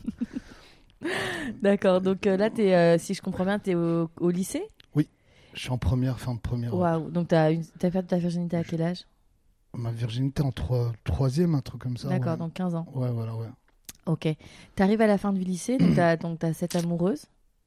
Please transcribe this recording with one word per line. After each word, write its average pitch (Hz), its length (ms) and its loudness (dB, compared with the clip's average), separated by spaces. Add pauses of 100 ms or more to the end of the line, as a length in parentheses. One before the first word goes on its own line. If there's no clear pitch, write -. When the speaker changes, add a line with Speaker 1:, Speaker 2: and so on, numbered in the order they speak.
Speaker 1:
<laughs> - 1600 -8
D'accord. 196 400 4
Donc, 190 260 0
euh, 190 100 4
là, 208 120 2
t'es, 214 240 2
euh, 170 240 8
si 196 160 -4
je - 80 -6
comprends 185 240 -4
bien, 202 140 0
t'es 185 160 -2
au, 170 340 0 (100)
au 170 100 2
lycée ? 185 340 -2 (320)
Speaker 2:
Oui. 151 140 2 (440)
Je - 80 -16
suis - 100 -8
en 127 60 0
première, 127 420 0
fin 127 140 -6
de 110 60 -8
première. 120 360 -4
Speaker 1:
Waouh. 165 360 0
Donc, 170 180 -2
t'as 156 220 4
une, 165 120 -2 (160)
t'as 180 120 0
perdu 180 160 -2
ta 180 100 0
virginité 175 400 -2
à 165 60 -2
Speaker 2:
Je - 60 -10
Speaker 1:
quel 165 120 -4
âge ? 175 240 -4 (680)
Speaker 2:
Ma 117 160 -4
virginité 120 520 -2
en 135 80 0
troi-, 117 420 -2 (100)
troisième, 139 520 2
un 135 60 0
truc - 200 -12
comme 123 160 -6
ça, 139 100 -8
Speaker 1:
D'accord, 135 260 0
Speaker 2:
ouais. - 40 -2
Speaker 1:
donc 165 160 -6
quinze 180 220 -4
ans. 165 180 -4
Speaker 2:
Ouais, 127 180 -2
voilà, 113 240 -6
ouais. 113 120 -8 (580)
Speaker 1:
Ok. 160 220 -2 (480)
T'arrives 208 260 4
à 220 60 6
la 202 100 4
fin 202 160 -2
du 190 80 -2
lycée, 185 360 -2
donc 175 180 6
t'as, 170 200 6
donc 165 240 -6
t'as 165 140 0
cette 175 220 -4
amoureuse ? 175 500 0 (420)